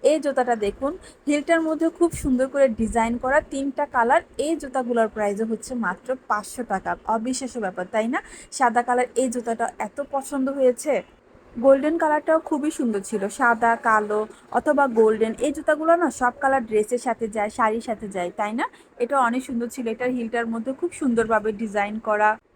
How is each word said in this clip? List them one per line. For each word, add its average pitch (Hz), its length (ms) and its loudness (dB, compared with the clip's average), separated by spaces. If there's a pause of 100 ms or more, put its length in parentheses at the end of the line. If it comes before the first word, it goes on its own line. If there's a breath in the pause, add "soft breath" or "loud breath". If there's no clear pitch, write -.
এই 302 180 4
জুতাটা 262 360 0
দেখুন, 214 360 -2 (340 loud breath)
হিলটার 294 340 2
মধ্যে 320 260 0 (120)
খুব 339 140 4
সুন্দর 262 340 0
করে 269 220 4
ডিজাইন 226 500 0
করা 262 200 0 (140)
তিনটা 277 340 -2
কালার। 262 360 2 (160)
এই 320 180 -2
জুতাগুলোর 247 520 -2
প্রাইসও 214 420 -2
হচ্ছে 220 240 -6
মাত্র 190 340 -4 (200)
পাঁচশো 214 340 -4 (100)
টাকা। 190 180 -4 (160)
অবিশ্বাস্য 240 520 -4
ব্যাপার, 185 340 -4
তাই 220 160 0
না? 302 100 -2 (320 loud breath)
সাদা 240 320 2
কালার 247 320 0
এই 254 140 2
জুতাটা 233 380 -4 (120)
এত 214 200 -8 (120)
পছন্দ 269 380 -4
হয়েছে। 269 440 2 (680)
গোল্ডেন 269 400 6
কালারটাও 311 400 2
খুবই 302 320 -2
সুন্দর 226 300 -2
ছিল, 196 280 -4
সাদা, 233 480 2
কালো 214 440 2 (300 loud breath)
অথবা 277 360 2
গোল্ডেন। 220 520 4
এই 285 140 0
জুতাগুলো 311 440 0
না 349 140 2
সব 247 300 0
কালার 269 260 2
ড্রেসের 220 400 0
সাথে 233 220 -2
যায়, 214 220 -4
শাড়ির 226 380 0
সাথে 214 200 -6
যায়, 180 280 -4
তাই 208 160 -4
না? 262 120 -2 (340 loud breath)
এটা 247 200 -2
অনেক 247 260 2
সুন্দর 240 300 -4
ছিল। 254 100 -8 (100)
এটার 247 160 -2
হিলটার 233 360 -4
মধ্যে 226 340 -4
খুব 349 120 -2
সুন্দরভাবে 220 600 0
ডিজাইন 208 460 -4
করা। 214 320 2 (260)